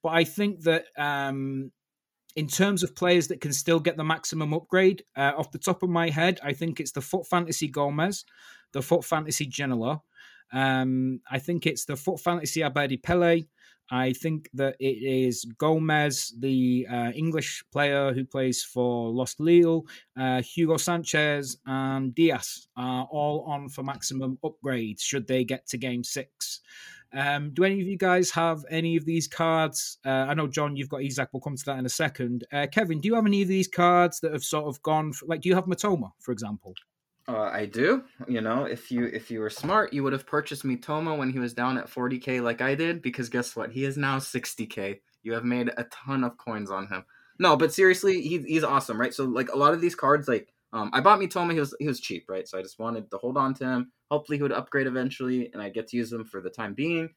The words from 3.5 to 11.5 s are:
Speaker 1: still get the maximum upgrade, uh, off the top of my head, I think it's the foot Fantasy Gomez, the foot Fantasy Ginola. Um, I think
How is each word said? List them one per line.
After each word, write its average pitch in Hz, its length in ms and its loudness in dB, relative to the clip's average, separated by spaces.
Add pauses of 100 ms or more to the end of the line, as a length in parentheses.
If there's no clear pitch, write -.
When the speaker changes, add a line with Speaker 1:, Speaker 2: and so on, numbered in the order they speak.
Speaker 1:
still 165 260 2
get 156 180 0
the 156 80 -4
maximum 156 500 -2
upgrade, 185 480 4 (140)
uh, 139 200 2
off - 160 -4
the 160 60 -10
top - 240 -2
of 180 80 0
my 170 180 2
head, 165 340 2
I 143 120 -4
think 165 260 -6
it's 135 120 -6
the 135 100 -6
foot - 240 -4
Fantasy 165 420 0
Gomez, 147 560 -2 (480)
the 139 80 -4
foot 165 240 2
Fantasy 156 420 -2
Ginola. 131 540 -2 (520)
Um, 131 680 2 (100)
I 135 80 -4
think 170 280 -2